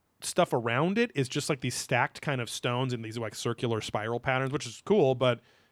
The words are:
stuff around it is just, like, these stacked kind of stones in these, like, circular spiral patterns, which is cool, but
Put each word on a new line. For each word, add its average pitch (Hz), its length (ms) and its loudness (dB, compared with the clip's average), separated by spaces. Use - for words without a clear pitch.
stuff - 320 0
around 135 460 2
it 233 160 2
is 135 140 0
just, - 200 -4
like, 151 140 -2
these 123 120 -2
stacked - 480 0
kind 139 180 -2
of 113 80 -6
stones 127 440 -2
in 117 100 -6
these, 110 160 -8
like, 110 160 -6
circular 117 460 -2
spiral 113 400 -4
patterns, 131 320 0
which 131 140 -4
is 113 180 -14
cool, 160 320 6
but 120 240 2